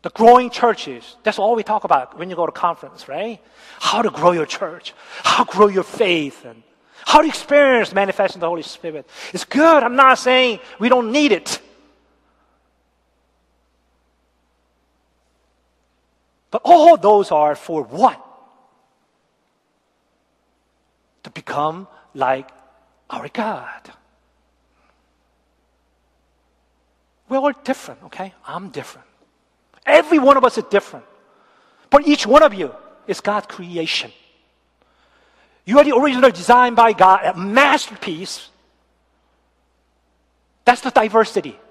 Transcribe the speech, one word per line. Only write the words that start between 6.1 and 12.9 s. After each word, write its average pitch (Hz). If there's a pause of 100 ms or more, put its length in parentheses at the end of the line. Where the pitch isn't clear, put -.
and 117 (440)
how -
to 320
experience 269
manifesting 190
the 165
Holy 170
Spirit. 156 (260)
It's 185
good. 311
I'm 240
not 262
saying 254 (180)
we 226
don't 240
need 294
it. - (4000)